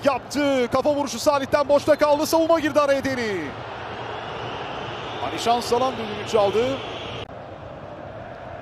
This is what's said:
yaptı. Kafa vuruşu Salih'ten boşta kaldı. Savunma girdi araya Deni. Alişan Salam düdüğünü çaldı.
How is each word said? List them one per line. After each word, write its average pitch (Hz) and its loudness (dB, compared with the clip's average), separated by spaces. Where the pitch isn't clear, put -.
yaptı. 269 2
Kafa 269 2
vuruşu 262 -2
Salih'ten 285 2
boşta 285 6
kaldı. 294 4
Savunma 330 4
girdi 294 2
araya 277 2
Deni. 226 -2
Alişan 233 2
Salam 240 2
düdüğünü 208 -6
çaldı. 214 4